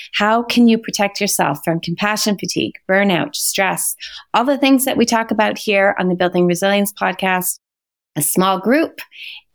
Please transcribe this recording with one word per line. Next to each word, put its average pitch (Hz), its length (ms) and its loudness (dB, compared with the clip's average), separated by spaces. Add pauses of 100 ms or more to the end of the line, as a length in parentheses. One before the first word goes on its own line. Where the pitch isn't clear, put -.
(140)
How 220 300 0
can 240 240 4
you 226 100 4
protect 202 440 -4
yourself 170 420 -2
from 165 160 -2
compassion 208 580 -2
fatigue, - 380 -4 (120)
burnout, 190 480 2
stress, - 600 -2 (380)
all 220 100 2
the 269 140 0
things 269 280 4
that 262 120 -2
we 233 80 4
talk 226 260 0
about 214 260 0
here 196 420 2
on 180 100 0
the 180 60 0
Building 180 300 2
Resilience 196 460 0
Podcast? 185 640 -2 (600)
A - 40 -4
small 185 380 0
group, 254 400 0 (560)